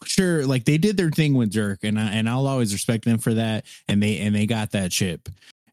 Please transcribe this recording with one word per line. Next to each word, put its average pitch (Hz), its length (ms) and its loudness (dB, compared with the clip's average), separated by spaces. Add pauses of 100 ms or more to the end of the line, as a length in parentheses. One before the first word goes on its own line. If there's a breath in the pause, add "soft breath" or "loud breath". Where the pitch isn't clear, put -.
sure, 170 420 0
like, 131 180 0
they 151 140 4
did 202 180 2
their 175 140 2
thing 147 240 2
with 117 180 2
Dirk, 101 320 -2
and 107 160 0
I, 110 120 0
and 110 160 0
I'll 131 180 0
always 127 260 0
respect 110 320 -2
them 113 140 2
for 113 160 0
that. 110 320 -2 (200 loud breath)
And 101 160 2
they, 107 180 0
and 104 140 0
they 104 120 2
got 107 260 -2
that 95 200 -2
chip. - 360 -4 (440 loud breath)